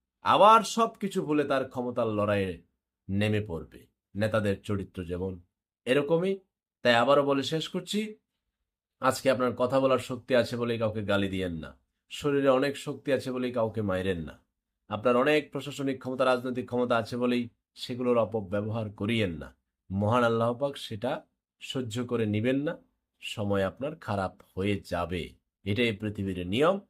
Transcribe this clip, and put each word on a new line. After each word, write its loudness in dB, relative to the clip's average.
আবার 8
সব 0
কিছু -4
ভুলে 0
তার 0
ক্ষমতার -2
লড়াইয়ে 0
নেমে 0
পড়বে।" -10
নেতাদের 0
চরিত্র -6
যেমন -6
এরকমই। 0
তাই 4
আবারও 6
বলে 2
শেষ -4
করছি, -6
আজকে 2
আপনার 2
কথা 2
বলার 4
শক্তি -4
আছে 2
বলেই -2
কাউকে -2
গালি 2
দিয়েন -2
না, -12
শরীরে 2
অনেক 4
শক্তি -6
আছে -2
বলেই -4
কাউকে -2
মাইরেন 0
না, -12
আপনার 2
অনেক 2
প্রশাসনিক -6
ক্ষমতা, -2
রাজনৈতিক 0
ক্ষমতা 0
আছে -2
বলেই 0
সেগুলোর 0
অপব্যবহার -2
করিয়েন 0
না। -12
মহান 2
আল্লাহ 2
পাক -4
সেটা -8
সহ্য -6
করে -2
নিবেন 0
না, -6
সময় -2
আপনার -6
খারাপ -6
হয়ে 0
যাবে, -4
এটাই 0
পৃথিবীর -4
নিয়ম। 0